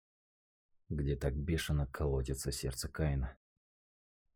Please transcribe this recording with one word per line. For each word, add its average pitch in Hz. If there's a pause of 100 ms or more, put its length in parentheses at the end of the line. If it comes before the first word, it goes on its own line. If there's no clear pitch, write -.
(880)
где 71
так 69
бешено 73
колотится 67
сердце -
Каина. 69 (1000)